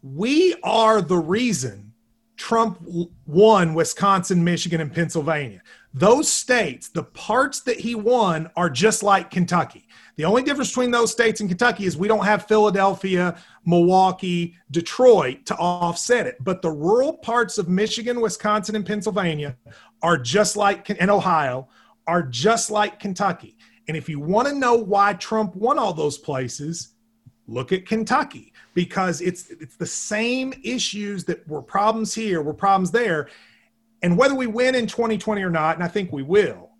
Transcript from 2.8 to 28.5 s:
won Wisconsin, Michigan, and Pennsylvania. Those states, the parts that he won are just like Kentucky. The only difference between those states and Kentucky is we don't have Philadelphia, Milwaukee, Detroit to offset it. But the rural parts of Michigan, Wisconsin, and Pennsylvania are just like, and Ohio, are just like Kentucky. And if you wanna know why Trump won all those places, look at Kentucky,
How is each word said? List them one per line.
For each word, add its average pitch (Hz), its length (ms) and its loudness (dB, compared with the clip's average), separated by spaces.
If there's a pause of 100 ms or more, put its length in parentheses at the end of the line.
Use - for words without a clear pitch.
won 180 480 6
Wisconsin, 180 720 2
Michigan, 170 360 -2
and 151 140 -6
Pennsylvania. 151 680 -4 (320)
Those 220 360 4
states, 202 600 -2
the 160 140 -6
parts 262 580 -2
that 240 180 -4
he 233 140 -6
won 208 600 0
are 175 140 0
just 160 340 0
like 196 280 2
Kentucky. - 560 -2 (280)
The 151 100 -4
only 220 180 2
difference 277 260 -2
between 247 220 -2
those 233 200 2
states 220 300 0
and 208 80 -4
Kentucky 202 360 0
is 160 120 -2
we 185 100 -2
don't 214 180 2
have 208 220 0
Philadelphia, 190 920 2 (280)
Milwaukee, 175 880 2 (160)
Detroit 170 760 4
to - 80 -4
offset 175 720 0
it. - 140 -8
But 180 220 -4
the 170 100 -2
rural 214 460 0
parts 233 400 -2
of 185 100 -4
Michigan, 214 540 -2
Wisconsin, 214 560 -2
and 208 80 -6
Pennsylvania 185 720 -4 (440)
are 165 160 2
just 160 380 0
like, 202 340 0
and 190 220 0
Ohio, 151 560 0 (400)
are 175 140 2
just 151 480 0
like 208 300 -2
Kentucky. 196 580 -4 (300)
And 156 100 -4
if 151 100 -10
you 151 120 -8
wanna 208 340 0
know 254 220 2
why 202 380 2
Trump 214 420 -4
won 240 240 0
all 208 140 -2
those 151 240 -4
places, 143 720 -8 (580)
look 127 240 -6
at 185 160 -4
Kentucky, 233 680 -4 (200)